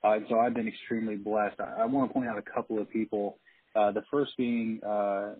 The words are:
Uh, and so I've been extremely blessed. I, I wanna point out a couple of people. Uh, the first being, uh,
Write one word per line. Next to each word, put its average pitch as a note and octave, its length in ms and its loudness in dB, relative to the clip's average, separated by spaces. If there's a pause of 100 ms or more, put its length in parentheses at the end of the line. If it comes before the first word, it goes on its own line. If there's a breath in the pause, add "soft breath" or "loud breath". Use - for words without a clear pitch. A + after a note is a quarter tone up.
Uh, G#2+ 100 6
and G#2+ 160 0
so A2+ 80 2
I've A#2+ 160 4
been A2+ 140 -2
extremely A2 480 -4
blessed. G#2 440 0
I, A2 240 -2
I - 20 4
wanna C3 260 2
point B2+ 160 0
out A2 100 -4
a - 160 -10
couple A2 260 -2
of G2+ 100 -4
people. G#2 480 -2 (380 soft breath)
Uh, G#2 160 6
the G#2 100 -2 (100)
first C#3+ 240 0
being, A#2 480 0
uh, G#2 560 -2